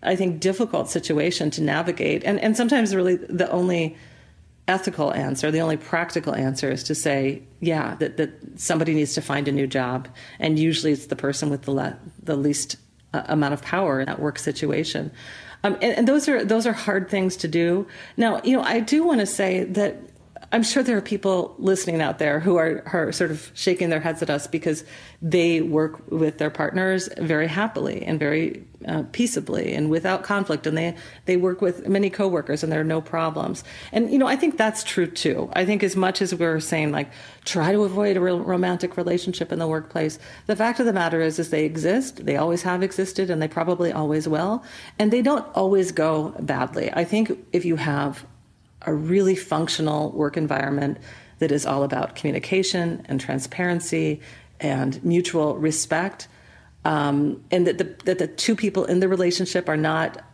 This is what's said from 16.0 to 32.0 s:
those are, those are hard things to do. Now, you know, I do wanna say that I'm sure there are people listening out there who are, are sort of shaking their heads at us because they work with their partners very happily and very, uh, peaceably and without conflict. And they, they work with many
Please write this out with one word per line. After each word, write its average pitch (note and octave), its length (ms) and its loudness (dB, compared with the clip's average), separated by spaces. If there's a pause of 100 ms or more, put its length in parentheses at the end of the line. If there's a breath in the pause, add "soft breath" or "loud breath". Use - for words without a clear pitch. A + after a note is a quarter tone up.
those C#4+ 220 4
are, C4+ 160 2
those A3 220 2
are A3+ 80 2
hard G3 340 -2
things F#3+ 300 0
to E3 100 -4
do. E3+ 380 2 (320 loud breath)
Now, A3+ 260 2
you C4 100 4
know, B3 80 2
I A3+ 180 2
do C#4+ 240 2
wanna C#4 200 4
say F#3 400 0
that G3+ 320 0 (540)
I'm A#3 120 4
sure C4 200 2
there B3 140 2
are G3 60 0
people F#3+ 560 0
listening F#3 420 2
out - 180 0
there D3+ 220 2
who F3 160 4
are, D#3+ 300 2
are - 260 0
sort E3+ 180 0
of D3+ 220 -8
shaking F3+ 380 0
their D#3 100 2
heads D#3+ 220 -2
at D#3+ 80 -2
us D3 160 -2
because D#3 360 -2 (380 loud breath)
they E3 400 4
work D#3 500 0
with D#3 280 0
their D3+ 100 0
partners F#3 580 0 (120)
very D#3 280 0
happily F3 560 -2
and D#3+ 160 -2
very, D3+ 460 -2 (220)
uh, D#3 160 -2 (100)
peaceably - 600 -2
and D3+ 160 0
without F#3 320 0
conflict. G3 440 -2
And D#3 120 0
they, E3 180 -2 (300 loud breath)
they F3+ 100 4
work F3+ 240 2
with F3+ 260 -2
many G3 220 2